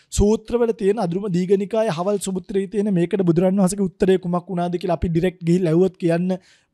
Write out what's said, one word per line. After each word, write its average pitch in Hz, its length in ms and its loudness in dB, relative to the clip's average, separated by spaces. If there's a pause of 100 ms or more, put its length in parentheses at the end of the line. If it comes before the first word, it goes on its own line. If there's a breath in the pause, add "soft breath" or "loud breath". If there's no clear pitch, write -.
(120)
සූත්‍රවල 220 600 0
තියෙන 208 320 -2
අඳුරුම 190 260 -4
දීඝනිකායේ 190 640 0
හවල් 190 240 -2
සූත්‍රයේ 190 520 -6
තියෙන 208 200 -2
මේකට 180 320 0
බුදුරන් 185 380 2
වහන්සේගේ 190 260 0
උත්තරය 190 300 2
කුමක් 175 320 -6
වුණාද 175 260 -4
කියලා 170 240 -2
අපි 190 80 -2
ඩිරෙක්ට් 170 360 -2
ගිහිල්ලා 170 300 2
ඇහුවොත් 180 220 2
කියන්න 180 400 -2 (380 soft breath)